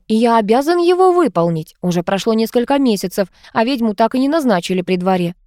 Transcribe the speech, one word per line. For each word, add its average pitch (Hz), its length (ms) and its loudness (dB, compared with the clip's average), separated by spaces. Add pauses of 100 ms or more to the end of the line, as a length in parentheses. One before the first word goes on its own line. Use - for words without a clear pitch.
и 220 60 0
я 233 220 2
обязан 254 420 2
его 359 340 2
выполнить. 170 680 0
Уже 180 220 -2
прошло 196 320 -2
несколько 233 440 0
месяцев, 208 500 -2 (240)
а 226 120 0
ведьму 226 300 -2
так 226 220 0
и - 20 0
не 269 100 0
назначили 208 540 0
при 185 140 -2
дворе» 180 400 -2 (100)